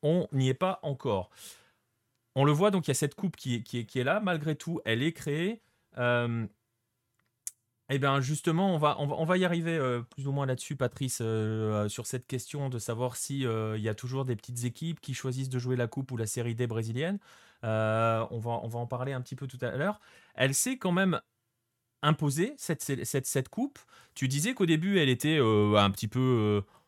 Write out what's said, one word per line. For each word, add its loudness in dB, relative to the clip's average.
on, 2
on 2
n'y 2
est 2
pas -2
encore. -2
On 6
le 8
voit, 6
donc 0
il 0
y 2
a 2
cette 0
coupe -4
qui -2
est, -6
qui -6
est, -6
qui -4
est 0
là, 2
malgré -2
tout, -6
elle 2
est 0
créée. -4
Euh, 0
eh 0
ben, 2
justement, 0
on 0
va, 2
on 0
va, -2
on 0
va 4
y 2
arriver, 0
euh, 0
plus -10
ou -2
moins 0
là-dessus, -4
Patrice, -2
euh, 0
euh, -2
sur -10
cette -8
question -6
de -6
savoir -4
si, -4
euh, 0
il -4
y -2
a -2
toujours -4
des -2
petites -8
équipes -6
qui -10
choisissent -6
de -2
jouer 0
la 0
coupe -6
ou -6
la -2
série -4
D 0
brésilienne. -4
Euh, 2
on -6
va, -4
on -8
va -6
en -4
parler -4
un -4
petit -10
peu -10
tout -14
à -4
l'heure. -2
Elle 4
s'est 0
quand 0
même 2
imposée, 2
cette, -4
cette, -2
cette -2
coupe. -4
Tu -2
disais 0
qu'au 2
début, 2
elle 4
était, 2
euh, 6
un 8
petit -4
peu, -2
euh, 4